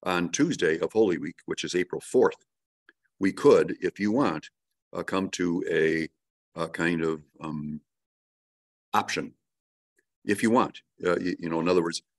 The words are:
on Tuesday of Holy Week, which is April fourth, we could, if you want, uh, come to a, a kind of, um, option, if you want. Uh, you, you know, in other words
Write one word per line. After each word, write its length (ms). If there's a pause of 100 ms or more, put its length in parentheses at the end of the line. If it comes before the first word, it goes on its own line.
on 260
Tuesday 480
of 160
Holy 240
Week, 200 (100)
which 160
is 100
April 260
fourth, 460 (720)
we 160
could, 480
if 180
you 120
want, 400 (420)
uh, 80
come 300
to 380
a, 380 (480)
a 140
kind 320
of, 200 (200)
um, 400 (1120)
option, 400 (920)
if 200
you 80
want. 300 (220)
Uh, 160
you, 200
you 100
know, 100
in 80
other 160
words 200 (160)